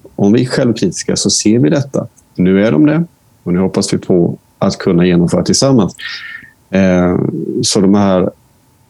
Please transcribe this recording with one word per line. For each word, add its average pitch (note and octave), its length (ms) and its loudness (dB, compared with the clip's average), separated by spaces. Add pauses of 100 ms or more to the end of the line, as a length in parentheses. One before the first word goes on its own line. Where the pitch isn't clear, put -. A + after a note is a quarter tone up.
(160)
Om G2+ 180 2
vi B2+ 80 4
är B2+ 40 0
självkritiska A2 720 -2
så - 140 -2
ser A2 300 2
vi D3 100 2
detta. C3+ 380 -2 (280)
Nu F#2+ 300 2
är A#2 60 0
de D3+ 140 4
det, D#3 180 0 (400)
och F2 100 -4
nu F2+ 60 0
hoppas F#2+ 340 -2
vi F#2+ 40 -2
på F2 400 0 (220)
att F#2+ 180 -2
kunna F2+ 280 0
genomföra F2 380 2
tillsammans. B2+ 520 0 (760)
Eh, F2+ 480 0 (460)
så A2+ 180 0
de F#2+ 120 4
här, F#2+ 360 2 (600)